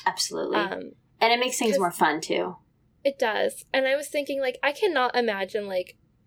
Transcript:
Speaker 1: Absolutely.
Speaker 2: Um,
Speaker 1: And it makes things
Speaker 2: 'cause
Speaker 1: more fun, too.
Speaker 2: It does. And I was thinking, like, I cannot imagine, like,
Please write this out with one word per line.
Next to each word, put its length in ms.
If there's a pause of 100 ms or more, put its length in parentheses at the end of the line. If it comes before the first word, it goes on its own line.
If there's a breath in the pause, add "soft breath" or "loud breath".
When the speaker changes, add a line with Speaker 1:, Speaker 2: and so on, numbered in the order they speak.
Speaker 1:
Absolutely. 500
Speaker 2:
Um, 360 (280)
Speaker 1:
And 120
it 80
makes 180
things 140
Speaker 2:
'cause 80
Speaker 1:
more 100
fun, 320
too. 340 (480)
Speaker 2:
It 140
does. 540
And 140
I 100
was 120
thinking, 320
like, 220
I 100
cannot 440
imagine, 500
like, 300 (300)